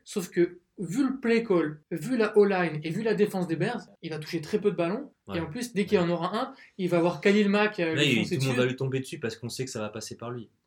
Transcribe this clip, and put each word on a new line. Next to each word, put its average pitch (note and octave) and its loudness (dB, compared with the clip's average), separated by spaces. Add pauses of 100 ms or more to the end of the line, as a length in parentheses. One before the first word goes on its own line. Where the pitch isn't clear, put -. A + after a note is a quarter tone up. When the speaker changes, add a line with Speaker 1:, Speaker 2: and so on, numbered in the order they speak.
Speaker 1:
Sauf - -6
que, F3 0 (180)
vu G#3 -2
le - -4
play A3+ 2
call, D#3+ 2 (100)
vu F3+ -4
la G#3+ 2
O-line F3+ 4
et D#3+ -4
vu F#3 -4
la G#3+ 2
défense F#3 2
des D#3+ -2
Bears, G#3 -2 (200)
il E3 -8
va D#3 -6
toucher D#3+ -6
très F#3 -2
peu G3+ 2
de E3+ -2
ballons. F#3+ -2 (160)
Speaker 2:
Ouais. F#3+ -6
Speaker 1:
Et - -2
en D#3+ -4
plus, A#3 -8
dès G3 0
qu'il G3+ 4
y - 4
Speaker 2:
Ouais. E3+ 2
Speaker 1:
en E3+ 2
aura F3 -2
un, C4 -6 (240)
il F3+ 0
va F3 4
avoir F3 2
Khalil G3+ 6
Mack, G#3 2
euh, E3 0
Speaker 2:
Là, C#3+ 2
Speaker 1:
lui C#3+ 4
Speaker 2:
il, A2+ 4
Speaker 1:
foncer A2 0
Speaker 2:
tout C3 0
le C3 2
monde B2+ 0
Speaker 1:
dessus. B2 4
Speaker 2:
va C3 0
lui B2+ -6
tomber C3 -2
dessus - -10
parce A2 -6
qu'on A#2+ -10
sait B2+ -6
que B2 -8
ça A2+ -8
va G#2+ -6
passer G#2+ -12
par A#2 -12
lui. A#2+ -12 (180)